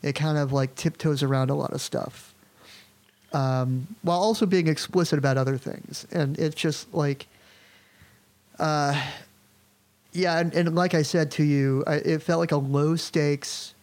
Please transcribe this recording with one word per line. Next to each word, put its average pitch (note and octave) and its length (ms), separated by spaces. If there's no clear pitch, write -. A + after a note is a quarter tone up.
It C#3+ 100
kind D3+ 240
of, C#3+ 140
like, C3+ 240
tiptoes D3+ 480
around C3 260
a C#3 60
lot C#3+ 160
of C3+ 100
stuff, - 540
um, B2+ 540
while F3 160
also A3 260
being F3+ 220
explicit D#3+ 500
about C3+ 200
other C3+ 200
things. - 540
And C#3+ 260
it's D#3 180
just, - 380
like, C#3+ 320
uh, D3 420
yeah, E3+ 260
and, E3+ 160
and E3 220
like F3+ 180
I D#3+ 80
said D3+ 300
to - 120
you, C#3 440
I, D3+ 80
it D#3 260
felt E3 200
like E3+ 100
a D3 60
low-stakes D3 1300